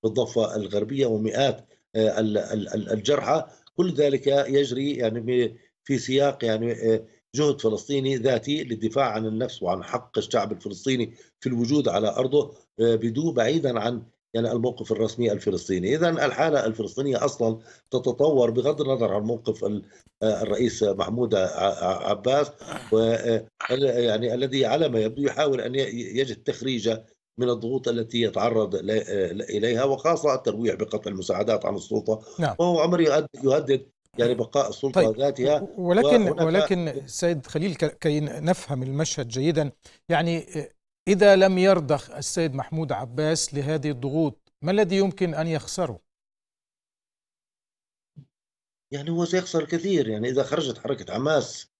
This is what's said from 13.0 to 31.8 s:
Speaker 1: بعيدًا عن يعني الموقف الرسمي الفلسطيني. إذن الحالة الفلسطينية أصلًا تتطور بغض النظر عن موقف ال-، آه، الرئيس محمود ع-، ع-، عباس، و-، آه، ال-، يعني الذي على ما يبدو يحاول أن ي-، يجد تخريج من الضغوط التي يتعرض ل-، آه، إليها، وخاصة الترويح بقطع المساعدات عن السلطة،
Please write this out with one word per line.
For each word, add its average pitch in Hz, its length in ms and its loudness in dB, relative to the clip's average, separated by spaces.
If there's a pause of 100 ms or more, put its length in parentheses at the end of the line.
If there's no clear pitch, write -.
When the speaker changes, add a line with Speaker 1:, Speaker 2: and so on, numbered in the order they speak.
Speaker 1:
بعيدًا 123 460 2
عن 113 240 -4 (300)
يعني 113 180 0
الموقف 117 400 -2
الرسمي 110 400 0
الفلسطيني. 95 640 -2
إذن 165 240 0
الحالة 139 460 0
الفلسطينية 113 600 -2
أصلًا 113 340 -2 (320)
تتطور 127 600 2
بغض 135 300 0
النظر 123 320 0
عن 104 80 0
موقف 110 440 -4
ال-، 104 200 -4 (380)
آه، 110 180 2
الرئيس 107 420 0
محمود 104 520 0
ع-، 98 40 4
ع-، 90 680 0
عباس، 127 420 0 (400)
و-، 110 80 4
آه، 113 460 2 (260)
ال-، 135 120 2
يعني 120 500 2
الذي 131 320 0
على 143 240 2
ما 117 100 2
يبدو 110 240 -2
يحاول 139 380 0
أن 120 140 -4
ي-، 113 420 -4
يجد 127 260 -4
تخريج 117 540 -2 (400)
من 123 120 0
الضغوط 120 380 -2
التي 117 340 -2
يتعرض 107 540 2
ل-، 95 160 -2
آه، 98 400 0
إليها، 110 520 -2
وخاصة 139 500 2
الترويح 110 420 -2
بقطع 104 360 -6
المساعدات 101 540 -2
عن 101 100 -2
السلطة، 110 460 -2 (180)